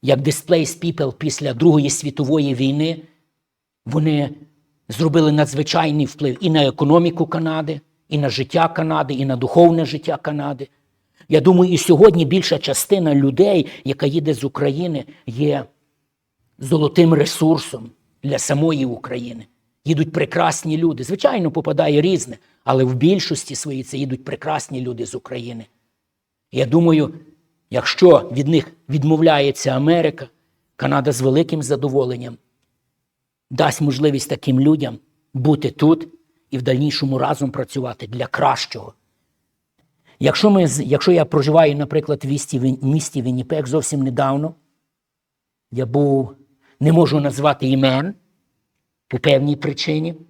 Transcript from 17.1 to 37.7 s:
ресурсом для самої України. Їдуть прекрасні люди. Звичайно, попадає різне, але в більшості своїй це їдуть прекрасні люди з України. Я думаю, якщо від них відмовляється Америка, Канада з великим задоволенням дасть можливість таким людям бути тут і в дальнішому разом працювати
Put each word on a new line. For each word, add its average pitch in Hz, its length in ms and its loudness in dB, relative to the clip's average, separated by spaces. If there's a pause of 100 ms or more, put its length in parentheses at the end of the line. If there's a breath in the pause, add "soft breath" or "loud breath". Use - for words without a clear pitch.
ресурсом 147 760 0 (340)
для 139 160 -4
самої 147 460 0
України. 120 600 -10 (400)
Їдуть 156 260 -2
прекрасні 160 680 -2
люди. 156 260 -2
Звичайно, 185 480 -2
попадає 151 500 0
різне, 170 360 -2 (260)
але 131 200 2
в 127 120 0
більшості 160 600 0
своїй 135 280 -8
це 135 140 -12
їдуть 131 260 -6
прекрасні 139 580 -8
люди 117 240 -8
з 120 100 -14
України. 120 500 -12 (840)
Я 131 140 0
думаю, 156 480 2 (560)
якщо 123 640 6
від 131 160 -2
них 160 240 0 (180)
відмовляється 147 840 2
Америка, 151 580 0 (460)
Канада 139 360 0
з 120 100 -4
великим 151 420 0
задоволенням 127 720 -4 (1120)
дасть 143 300 0
можливість 143 480 0
таким 131 300 -2
людям 139 400 0 (340)
бути 139 380 0
тут 160 360 2 (440)
і 135 60 -6
в 123 40 -6
дальнішому 135 560 -2
разом 135 340 -2
працювати 123 560 -8